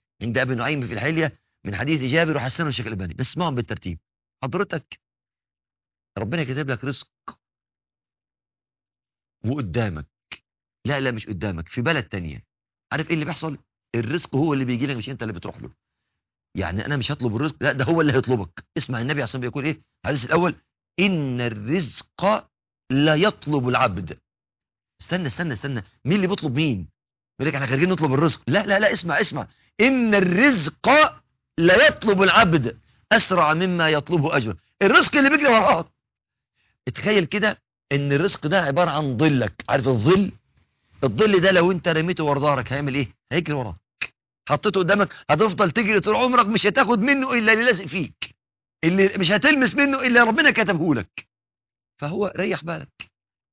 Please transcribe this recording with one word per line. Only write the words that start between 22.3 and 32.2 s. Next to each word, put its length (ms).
لا 240
يطلب 540
العبد". 500
استنى، 260
استنى، 260
استنى، 300
مين 100
اللي 120
بيطلب 280
مين؟ 320
يقول 100
لك: 60
"إحنا 120
خارجين 220
نطلب 240
الرزق". 340
لا، 180
لا، 140
لا، 140
اسمع، 280
اسمع، 260
"إن 340
الرزق 760
لا 280
يطلب 340